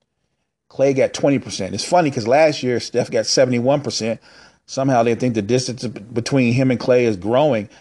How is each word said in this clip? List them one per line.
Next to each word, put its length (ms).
Klay 280
got 180
twenty 240
percent. 360
It's 100
funny 260
'cause 160
last 360
year 180
Steph 300
got 160
seventy-one 560
percent. 380
Somehow 360
they 120
think 200
the 80
distance 440
b-, 140
between 520
him 180
and 100
Klay 220
is 140
growing. 520